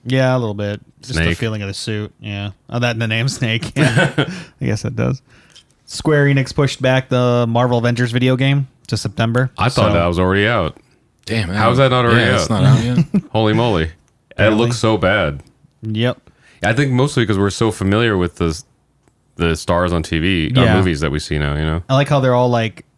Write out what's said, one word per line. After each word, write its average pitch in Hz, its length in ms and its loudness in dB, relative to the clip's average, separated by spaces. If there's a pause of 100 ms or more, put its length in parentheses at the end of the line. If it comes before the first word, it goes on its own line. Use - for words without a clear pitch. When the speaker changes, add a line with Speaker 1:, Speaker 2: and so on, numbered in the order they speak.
Speaker 1:
Yeah, 131 260 2
a 127 40 0
little 110 140 -4
bit. 104 260 -6 (220)
Just - 140 -12
the 80 100 2
Speaker 2:
Snake. 85 120 0
Speaker 1:
feeling 110 240 -6
of 101 60 -8
the 98 60 -8
suit. 107 460 -8
Yeah. 104 320 -8 (180)
Oh, 120 100 -4
that 120 120 -2
and 113 100 -4
the 117 60 -2
name 113 200 0
Snake. 113 460 -4
<laughs> - 20 -6
Yeah. 143 400 2
Speaker 2:
<laughs> - 460 -6
Speaker 1:
I 139 40 -6
guess 107 200 -4
it 117 100 -6
does. 123 260 -2 (640)
Square 147 420 0
Enix 139 280 0
pushed 139 260 0
back 127 280 0
the 123 380 2
Marvel 120 300 0
Avengers 120 340 0
video 127 240 2
game 135 320 2 (200)
to 110 100 -2
September. 117 600 -2
Speaker 2:
I 110 120 0
thought 101 200 2
Speaker 1:
So 85 40 0
Speaker 2:
that 85 140 2
was 87 120 0
already 95 280 2
out. 98 300 -2 (480)
Speaker 3:
Damn, 107 240 -4
Speaker 2:
How 110 220 0
is 123 60 2
Speaker 3:
man. 135 120 4
Speaker 2:
that 127 60 2
not 123 100 2
already 117 200 4
Speaker 3:
Yeah, 123 100 2
Speaker 2:
out? 113 60 2
Speaker 3:
it's - 80 -2
not 107 140 2
out 135 200 6
yet. 123 220 2 (220)
Speaker 2:
<laughs> - 40 -20
Holy 110 220 2
moly. 110 300 2
It 80 100 -6 (380)
Speaker 1:
Apparently. 110 340 2
Speaker 2:
looks 120 120 -2
so 110 200 0
bad. 85 460 0 (380)
Speaker 1:
Yep. 110 400 -4 (420)
Speaker 2:
I 107 100 2
think 135 200 0
mostly 127 320 2
'cause 98 120 0
we're 98 120 2
so 110 220 0
familiar 101 460 0
with 87 200 -2
the, 82 240 -2 (720)
the 82 200 0
stars 87 380 -2
on 82 100 -2
T 80 160 -4
V, 85 360 -2
uh, 82 80 4
Speaker 1:
Yeah. 107 140 4
Speaker 2:
movies 87 240 0
that 76 100 -2
we 76 80 -2
see 76 180 -6
now, 73 180 -2
you 76 80 -2
know? 78 260 -2
Speaker 1:
I 131 60 0
like 139 140 0
how 147 120 2
they're 127 140 2
all 123 140 2
like 113 360 -4 (120)